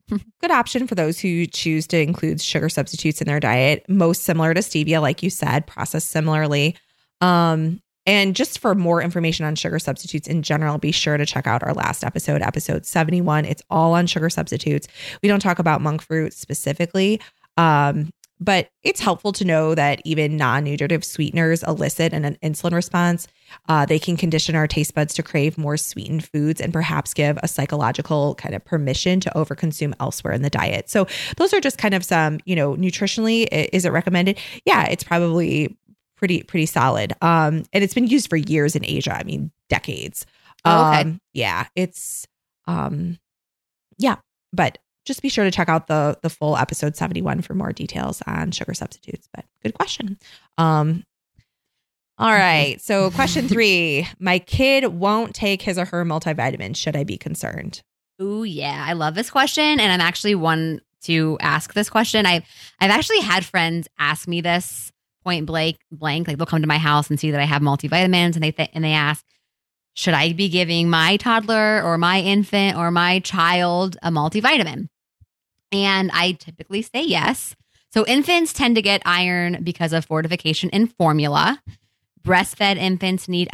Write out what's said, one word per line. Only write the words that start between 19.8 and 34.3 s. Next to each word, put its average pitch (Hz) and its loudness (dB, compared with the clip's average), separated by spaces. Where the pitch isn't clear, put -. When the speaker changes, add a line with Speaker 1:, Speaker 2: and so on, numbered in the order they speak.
Speaker 2:
even 156 -2
non-nutritive 143 0
sweeteners 160 0
elicit 160 -2
an, 156 -4
an 143 -6
insulin 160 -2
response. 175 0
Uh, 151 4
they 156 2
can 175 -2
condition 160 0
our 156 2
taste - -2
buds 151 -2
to - -4
crave 156 0
more 147 -2
sweetened - -6
foods 156 0
and 165 -4
perhaps 156 -2
give 147 2
a 170 -2
psychological 147 -2
kind - -8
of - -10
permission 160 0
to 180 -2
overconsume 156 -2
elsewhere - -4
in 123 -2
the 143 0
diet. - -2
So 196 2
those 381 2
are 403 4
just 277 -2
kind 202 0
of 180 0
some, 156 2
you 185 0
know, 143 2
nutritionally, 214 0
i-, 151 0
is 180 2
it 180 2
recommended? 180 2